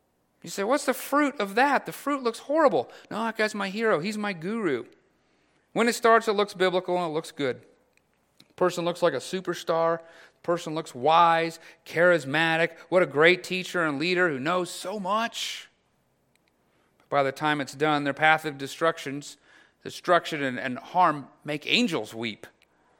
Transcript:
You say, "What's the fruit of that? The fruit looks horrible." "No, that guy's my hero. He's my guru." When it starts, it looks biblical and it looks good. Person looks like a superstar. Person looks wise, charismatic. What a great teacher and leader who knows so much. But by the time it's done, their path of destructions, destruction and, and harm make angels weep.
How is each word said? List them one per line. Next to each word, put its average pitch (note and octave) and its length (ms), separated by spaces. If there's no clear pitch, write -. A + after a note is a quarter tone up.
You F3 80
say, G3 120
"What's C4 220
the B3+ 80
fruit C#4+ 460
of G3 160
that? C4 320
The E3 40
fruit C#4 300
looks A#3 180
horrible." C4 520
"No, A3 140
that A3+ 140
guy's G#3+ 180
my G3 140
hero. G#3 300
He's G#3 200
my G#3 140
guru." E3 520
When A3+ 140
it A3 80
starts, A3+ 320
it G#3+ 60
looks G3+ 200
biblical F3+ 440
and F3 100
it D#3 60
looks C#3+ 180
good. B2+ 340
Person F3 300
looks E3+ 180
like E3 100
a C3 40
superstar. E3 840
Person E3 320
looks D#3 220
wise, E3 640
charismatic. E3 880
What F3+ 140
a - 20
great E3 380
teacher F3+ 400
and C#3+ 160
leader F3+ 300
who C3+ 100
knows E3+ 320
so G3 280
much. G#3+ 680
But - 200
by C#3+ 60
the C3+ 80
time D3+ 280
it's C3+ 140
done, D3 300
their C#3 100
path D#3 320
of C#3+ 120
destructions, C#3+ 800
destruction E3 580
and, B2+ 180
and B2+ 200
harm D#3+ 480
make D3 240
angels D#3+ 480
weep. A2+ 320